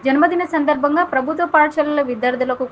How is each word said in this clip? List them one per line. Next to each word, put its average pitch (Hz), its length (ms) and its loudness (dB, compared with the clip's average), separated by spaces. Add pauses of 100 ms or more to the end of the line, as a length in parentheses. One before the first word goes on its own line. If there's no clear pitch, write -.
జన్మదిన 330 360 2 (100)
సందర్భంగా 294 500 2 (100)
ప్రభుత్వ 302 320 -2 (100)
పాఠశాలల 302 560 2
విద్యార్థులకు 247 600 -2